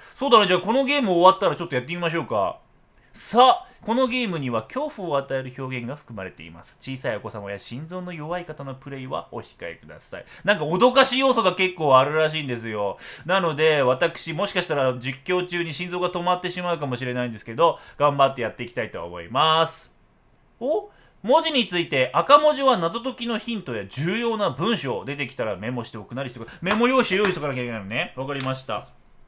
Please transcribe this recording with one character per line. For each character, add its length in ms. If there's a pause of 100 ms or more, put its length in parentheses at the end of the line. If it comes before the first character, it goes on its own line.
(140)
そ 140
う 20
だ 100
ね。 60
じ 60
ゃ 60
あ 20
こ 140
の 100
ゲ 140
ー 40
ム 100
終 100
わ 100
っ 60
た 100
ら 80
ち 60
ょ 20
っ 60
と 40
や 60
っ 60
て 80
み 80
ま 80
し 80
ょ 40
う 40
か。 320 (560)
「さ 500
あ、 40 (140)
こ 120
の 140
ゲ 160
ー 40
ム 120
に 100
は 140
恐 260
怖 200
を 80
与 180
え 80
る 120
表 220
現 80
が 80
含 220
ま 80
れ 80
て 100
い 80
ま 140
す。 160
小 160
さ 160
い 40
お 40
子 100
様 180
や 120
心 260
臓 160
の 100
弱 280
い 40
方 200
の 100
プ 160
レ 120
イ 40
は 240
お 80
控 300
え 80
く 100
だ 140
さ 180
い。」 60 (180)
な 120
ん 40
か 60
脅 280
か 120
し 160
要 120
素 120
が 100
結 220
構 200
あ 80
る 120
ら 120
し 120
い 20
ん 60
で 80
す 120
よ。 300 (260)
な 160
の 140
で、 280
私、 500
も 140
し 60
か 100
し 40
た 80
ら 240
実 320
況 160
中 160
に 100
心 180
臓 100
が 100
止 120
ま 120
っ 60
て 100
し 100
ま 120
う 60
か 80
も 100
し 80
れ 100
な 100
い 40
ん 40
で 60
す 60
け 100
ど、 240 (200)
頑 180
張 160
っ 20
て 80
や 80
っ 60
て 80
い 40
き 40
た 100
い 80
と 140
思 160
い 80
ま 380
す。 280 (640)
お？ 320 (320)
「文 200
字 100
に 140
つ 120
い 100
て、 240
赤 260
文 160
字 80
は 140
謎 240
解 140
き 120
の 120
ヒ 160
ン 80
ト 120
や 120
重 320
要 180
な 140
文 260
章、 280
出 120
て 100
き 100
た 80
ら 120
メ 140
モ 140
し 60
て 80
お 60
く 100
な 80
り 80
し 20
て 80
く 60
れ。」 40 (120)
メ 100
モ 160
用 160
紙 140
用 80
意 40
し 40
と 60
か 60
な 80
き 60
ゃ 20
い 40
け 40
な 60
い 40
の 60
ね。 300
わ 100
か 80
り 100
ま 100
し 100
た。 240 (400)